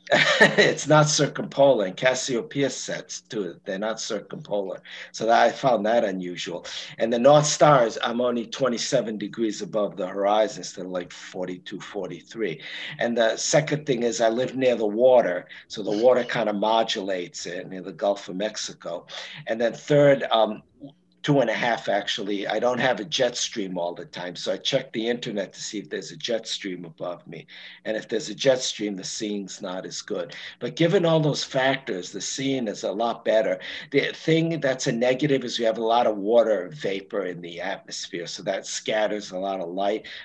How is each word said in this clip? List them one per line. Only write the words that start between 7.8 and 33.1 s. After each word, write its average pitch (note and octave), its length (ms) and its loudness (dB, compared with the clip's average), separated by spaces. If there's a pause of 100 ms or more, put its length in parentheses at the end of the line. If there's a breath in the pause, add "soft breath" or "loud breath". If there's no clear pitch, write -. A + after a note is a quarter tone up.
is, G#2+ 160 -4
I'm A#2+ 200 -2
only A#2+ 240 0
twenty-seven A#2 720 -2
degrees G#2 440 -4
above G2+ 360 -2
the F#2 100 -4
horizon G2+ 540 2
instead F2 240 -10
of, F#2 60 -10
like, F2+ 200 -6
forty-two, F2+ 720 -10
forty-three. F2+ 800 -8 (380 loud breath)
And A#2 180 0
the A2+ 200 4
second D3+ 480 0
thing A#2+ 180 0
is A#2 180 0
I A2+ 80 6
live A#2+ 260 -2
near B2+ 200 4
the G#2+ 120 0
water, G#2 600 6 (200 loud breath)
so G#2+ 160 -10
the G#2 80 -2 (120)
water B2 200 6
kinda A2 300 0
modulates G2+ 920 0
it F2+ 220 -10
near F#2+ 140 -12
the F#2 120 -12
Gulf G2+ 360 -2
of F2+ 80 -8
Mexico. F#2 680 -8 (400 loud breath)
And A2+ 120 -4
then A#2 140 2
third, C#3+ 580 6
um, G#2+ 320 2 (600)
two C#3 180 4
and - 80 2
a F#3 40 2
half, A#2 360 -2
actually, G2+ 580 -2
I G#2+ 120 -2
don't B2 200 0
have B2+ 220 0
a - 20 -6
jet A#2+ 320 0
stream F#2+ 420 -6
all F2 160 -4
the E2+ 120 -12
time. F2 320 -12
So - 160 -4
I G2+ 40 -6
check - 360 -4
the A2+ 160 -4
internet A2 420 -4
to - 100 -16
see - 180 -8
if D#2+ 100 -12
there's F#2 220 -8
a F2 40 -16
jet A2 320 -4
stream F2+ 380 -8
above F2 420 -12
me. E2 200 -16 (360 loud breath)
And A2 140 -4
if G2+ 100 -10
there's G#2+ 220 -4
a G2+ 60 -8
jet C3 260 2
stream, G#2 340 -4
the F#2 80 -10
seeing's G#2 580 -8
not F#2 240 -8
as - 160 -10
good. F2+ 340 -8 (240 loud breath)
But - 180 -8
given E3+ 280 4
all D#3+ 140 4
those D3 240 0
factors, C3 720 -2
the F#2+ 80 -8
seeing C3+ 480 -2
is F2+ 160 -6
a G2 80 -2
lot A2+ 320 -2